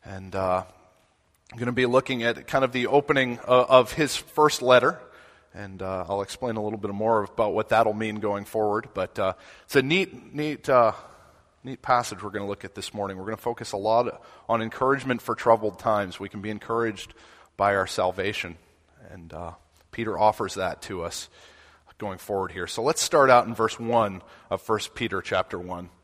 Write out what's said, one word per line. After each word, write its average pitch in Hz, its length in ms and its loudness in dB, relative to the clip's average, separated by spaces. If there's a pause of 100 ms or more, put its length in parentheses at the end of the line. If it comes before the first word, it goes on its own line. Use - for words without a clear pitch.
And, 95 320 -12
uh, 92 300 0 (840)
I'm - 80 -16
gonna 123 140 -2
be 127 140 2
looking 123 380 2
at 117 220 0
kind 135 200 2
of 123 80 -2
the 123 140 0
opening 135 600 2
o-, 127 160 6
of 127 300 2
his 151 240 -2
first - 440 2
letter. 127 380 4 (540)
And, 95 280 -14
uh, 95 280 -6
I'll 101 140 -2
explain 113 340 -6
a 107 40 -4
little 104 160 -6
bit 101 140 -6
more 110 320 2
about 104 300 0
what 107 160 0
that'll 113 240 4
mean 107 220 -4
going 101 280 -4
forward. 107 500 -2
But, 92 240 -4
uh, 95 140 0 (320)
it's - 140 0
a 135 40 6
neat, 170 540 -2
neat, 151 320 -6
uh, 120 240 6 (720)
neat 131 180 -14
passage 120 400 0
we're 101 100 -10
gonna 101 180 -8
look 101 160 -10
at 95 100 -14
this - 180 -12
morning. 98 220 -6
We're 95 120 -10
gonna 110 100 -6
focus - 340 -8
a 104 60 -6
lot 110 440 0 (280)
on 113 120 2
encouragement 127 600 -2
for 117 140 -4
troubled 110 440 2
times. 101 400 -2
We 98 80 -8
can 101 140 -12
be 104 80 -8
encouraged 110 640 -4 (420)
by 101 220 2
our 95 100 0
salvation. 92 720 -4 (520)
And, 82 240 -18
uh, 85 180 -10 (400)
Peter 110 260 -6
offers 104 360 2
that 92 300 -4
to 90 200 -8
us - 240 -10 (680)
going 98 200 -8
forward 95 360 -4
here. 87 120 -6
So - 160 -8
let's 147 200 0
start 139 280 6
out 123 160 8
in 117 80 -8
verse 110 240 0
one 113 440 0 (280)
of 98 120 -2
First - 340 -2
Peter 98 260 -4
chapter 92 380 -2
one. 90 300 -10 (140)